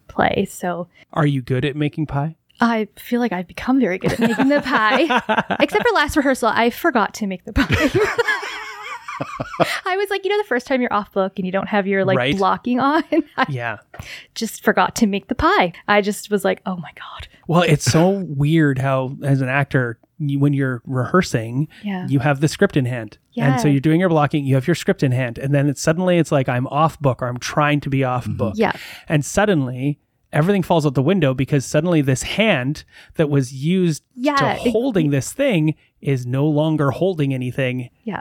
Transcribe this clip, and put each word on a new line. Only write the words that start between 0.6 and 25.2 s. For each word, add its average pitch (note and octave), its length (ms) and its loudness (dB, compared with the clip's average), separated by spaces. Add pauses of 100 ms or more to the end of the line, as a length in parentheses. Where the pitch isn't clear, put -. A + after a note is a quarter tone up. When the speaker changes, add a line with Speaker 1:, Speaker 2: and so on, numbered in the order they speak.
Speaker 2:
Are D#3+ 100 0
you C#3+ 160 0
good B2+ 240 -2
at C#3 100 -4
making D3+ 300 -4
pie? C#3+ 320 -4 (240)
Speaker 1:
I A#3 360 0
feel - 220 -4
like A#3+ 140 -2
I've F3+ 160 -8
become - 320 -2
very F#3 160 0
good - 160 -2
at - 60 -4
making A3+ 320 2
the C#4+ 100 2
pie, C4 440 2 (520)
Speaker 2:
<laughs> - 20 -
Speaker 1:
except G#4 300 2
for G#4+ 60 2
last D4+ 240 0
rehearsal. C4 340 2
I A#3 160 2
forgot A#3+ 460 0
to G#3+ 120 -6
make F#3+ 200 -6
the A3 80 -12
pie. C4+ 120 2
<laughs> F#4+ 720 0 (1500)
I F#4 100 -2
was G4 140 -2
like, F#4+ 140 -4
you F#4+ 60 -2
know, G#4 80 0
the G#4 100 -2
first B3 180 -2
time C4 140 -2
you're B3 120 -2
off G3+ 200 -4
book F#3+ 240 -2
and F#3 100 -4
you F3+ 60 -4
don't F#3+ 160 -2
have G3+ 180 0
your, G3 180 0
like, F#3 140 4
Speaker 2:
Right. C3+ 180 2
Speaker 1:
blocking G3 440 0
on, C#4+ 240 2 (160)
<laughs> - 160 -10
I C4 120 0
Speaker 2:
Yeah. A#2+ 300 -6 (560)
Speaker 1:
just - 300 -8
forgot F#3+ 320 2
to A3+ 100 4
make G3 220 -4
the - 60 -4
pie. D4+ 380 2 (140)
I G#3 140 4
just G3+ 300 -6
was G#3 140 0
like, F#3+ 220 0
"Oh F#3 100 -6
my E3 180 -12
God." - 340 -16 (180)
Speaker 2:
Well, E3+ 160 4
it's D#3 220 2
so E3+ 260 4
Speaker 1:
<laughs> G3 180 -2
Speaker 2:
weird D3 500 2
how, C3 440 -2
as C#3 180 2
an B2+ 80 -2
actor, C3 500 0 (200)
you, C#3 200 -2
when C#3+ 160 4
you're C3 320 -2
rehearsing, B2+ 840 0 (160)
Speaker 1:
Yeah. F#3 240 -6
Speaker 2:
you C3+ 120 2
have C#3 200 0
the D3 80 2
script - 280 0
in C3+ 100 2
hand. A#2 320 -8 (180)
And A#3 240 2
so E3 80 2
Speaker 1:
Yeah. D3 60 4
Speaker 2:
you're C3+ 60 2
doing D#3 200 4
your F#3+ 80 2
blocking, D3+ 360 2
you C3 100 2
have C3 120 0
your F3 80 2
script - 280 -2
in C3+ 100 2
hand. B2 260 -4